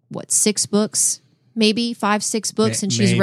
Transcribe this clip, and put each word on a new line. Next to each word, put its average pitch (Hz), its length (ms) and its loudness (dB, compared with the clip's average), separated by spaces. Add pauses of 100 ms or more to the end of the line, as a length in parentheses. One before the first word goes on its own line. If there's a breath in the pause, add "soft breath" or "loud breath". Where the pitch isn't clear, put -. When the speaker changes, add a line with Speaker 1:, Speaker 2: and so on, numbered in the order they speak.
Speaker 1:
what, - 240 -8
six - 340 0
books, - 540 0 (340)
maybe 226 400 2
five, 208 300 -2
six - 260 -4
books. 220 320 0
Speaker 2:
May-, 208 40 -2
Speaker 1:
And 190 60 -2
she's 190 200 2
read 180 100 2